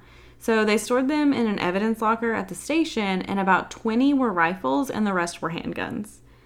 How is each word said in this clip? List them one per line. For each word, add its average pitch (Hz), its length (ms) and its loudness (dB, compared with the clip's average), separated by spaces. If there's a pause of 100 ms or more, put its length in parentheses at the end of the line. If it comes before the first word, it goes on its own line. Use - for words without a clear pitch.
(400)
So 220 240 2
they 214 140 4
stored 247 300 0
them 294 260 2
in 226 140 0
an 208 120 -2
evidence 214 420 -2
locker 226 320 0
at 196 140 -4
the 185 80 -10
station, 220 680 -2
and 196 160 -2
about 185 320 2
twenty 247 420 2
were 262 180 2
rifles, 190 580 0
and 214 160 -2
the 202 80 0
rest 175 280 -2
were 160 100 -4
handguns. - 680 -8 (280)